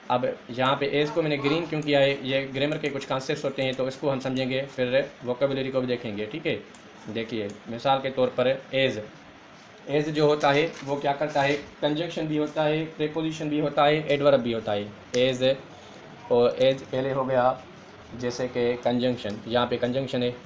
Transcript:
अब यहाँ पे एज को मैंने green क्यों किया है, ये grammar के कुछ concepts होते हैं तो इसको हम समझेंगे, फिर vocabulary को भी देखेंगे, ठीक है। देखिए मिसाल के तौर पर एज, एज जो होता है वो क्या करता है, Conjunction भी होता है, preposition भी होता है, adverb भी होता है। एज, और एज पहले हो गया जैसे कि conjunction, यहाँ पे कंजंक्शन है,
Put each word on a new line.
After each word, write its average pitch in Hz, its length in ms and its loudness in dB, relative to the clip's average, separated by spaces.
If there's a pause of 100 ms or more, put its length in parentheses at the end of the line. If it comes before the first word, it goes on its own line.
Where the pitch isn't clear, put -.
(100)
अब 127 160 2 (240)
यहाँ 127 260 2
पे 139 180 -2
एज 147 160 2
को 170 120 0
मैंने 151 160 0
green 156 280 0
क्यों 156 160 -4
किया 143 180 4
है, 139 240 4
ये 135 240 0
grammar 143 300 -2
के 151 100 -2
कुछ 139 160 -4
concepts 139 400 -4
होते 135 180 -2
हैं 131 120 0
तो 127 140 -2
इसको 139 220 -2
हम 131 100 -2
समझेंगे, 131 460 -2
फिर 131 420 0 (160)
vocabulary 135 460 0
को 131 100 0
भी 127 60 -2
देखेंगे, 110 400 -4
ठीक 160 200 -8
है। 127 120 0 (520)
देखिए 110 380 -4 (200)
मिसाल 131 320 0
के 135 100 -4
तौर 127 260 0
पर 127 120 2 (260)
एज, 123 260 2 (880)
एज 151 220 0
जो 151 160 2
होता 151 240 4
है 156 200 4 (140)
वो 143 120 -2
क्या 143 180 0
करता 147 280 0
है, 139 100 2 (280)
Conjunction 156 480 -2
भी 151 80 -2
होता 151 280 0
है, 156 220 2
preposition 156 640 -4
भी 151 100 0
होता 147 240 2
है, 151 240 4
adverb 139 320 6
भी 117 120 -2
होता 110 200 -2
है। 104 140 -2 (320)
एज, 131 380 2 (760)
और 120 300 4
एज 135 220 4
पहले 131 300 -2
हो 135 120 0
गया 127 340 2 (580)
जैसे 123 320 -4
कि 123 240 0 (120)
conjunction, 120 640 0
यहाँ 120 180 2
पे 120 120 -2
कंजंक्शन 127 440 -2
है, 123 80 0 (160)